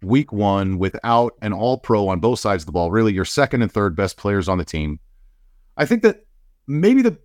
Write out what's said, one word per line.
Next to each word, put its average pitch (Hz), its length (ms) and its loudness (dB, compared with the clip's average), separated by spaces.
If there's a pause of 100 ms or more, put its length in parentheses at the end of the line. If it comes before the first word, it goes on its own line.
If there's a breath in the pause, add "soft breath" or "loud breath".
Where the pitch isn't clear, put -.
week 123 320 0
one 98 440 0
without 117 640 0
an 107 120 -4
all-pro 110 560 0
on 92 100 -2
both 113 200 0
sides 98 240 -2
of - 20 -16
the 78 80 -10
ball, 85 180 0
really 110 220 2
your 92 100 -2
second 135 380 0
and 104 100 0
third 101 240 0
best 98 220 -2
players 101 320 -2
on 92 80 0
the 85 80 -4
team, 76 340 -6 (800)
I 147 80 0
think 226 180 0
that 214 220 2 (420)
maybe 190 340 4
the, 226 240 2